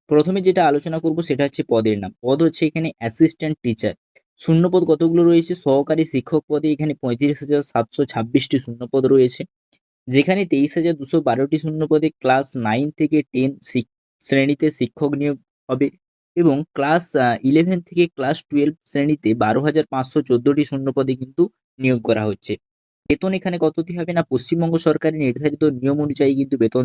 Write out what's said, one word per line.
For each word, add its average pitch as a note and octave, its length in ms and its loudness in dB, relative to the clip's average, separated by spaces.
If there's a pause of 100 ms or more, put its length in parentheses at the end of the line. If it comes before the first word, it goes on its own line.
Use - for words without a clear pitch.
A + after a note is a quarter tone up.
প্রথমে D#3 340 2
যেটা F3+ 260 2
আলোচনা D3 320 -2
করব D#3+ 220 -2
সেটা C#3 240 -2
হচ্ছে - 180 -4
পদের A2 360 2
নাম। F#2+ 120 -6 (100)
পদ C3 200 0
হচ্ছে D#3+ 240 0
এখানে D#3+ 300 -4
অ্যাসিস্ট্যান্ট D#3 680 0
টিচার। G#2+ 320 -2 (460)
শূন্যপদ F3 460 2
কতগুলো E3 380 2
রয়েছে? E3+ 320 4
সহকারী D3 500 0
শিক্ষক D3 420 -2
পদে D3+ 240 -2
এখানে D3+ 240 -2
পঁয়ত্রিশ C#3 440 -2
হাজার C#3+ 240 0
সাতশো A#2 420 -2
ছাব্বিশটি B2 540 -2
শূন্যপদ B2 460 -4
রয়েছে, B2+ 360 4 (680)
যেখানে D3 380 2
তেইশ D3 300 0
হাজার E3+ 200 0
দুশো C#3 260 -2
বারোটি C#3+ 360 0
শূন্যপদে D#3 560 0
ক্লাস C3+ 320 0 (120)
নাইন A#2+ 340 0
থেকে D#3 260 0 (140)
টেন C3 200 0 (100)
শিক-, - 300 -4 (300)
শ্রেণীতে C#3 500 2
শিক্ষক C#3 440 -4
নিয়োগ C#3+ 220 -2 (320)
হবে C3 180 0 (500)
এবং E3 180 2 (180)
ক্লাস, D#3 300 0 (120)
আহ, B2 280 2
ইলেভেন E3+ 380 2
থেকে E3+ 260 0
ক্লাস C#3 360 -4
টুয়েলভ D3 320 0 (100)
শ্রেণীতে D3 500 -2
বারো A2+ 260 0
হাজার D3+ 280 0
পাঁচশো C3 320 -4
চোদ্দটি C3+ 420 2
শূন্যপদে C3+ 520 -2
কিন্তু C3 280 -4 (360)
নিয়োগ B2+ 220 2
করা G#2+ 240 0
হচ্ছে। G#2 280 -4 (560)
বেতন F#3 240 -2
এখানে F3+ 260 -4
কতটি E3 340 -2
হবে? F3 200 -6
না, E3+ 100 0
পশ্চিমবঙ্গ E3 540 0
সরকারের D#3 420 -2
নির্ধারিত C#3+ 440 -2 (100)
নিয়ম C3+ 260 -2
অনুযায়ী C#3+ 360 0
কিন্তু C3+ 220 -2
বেতন A#2+ 280 0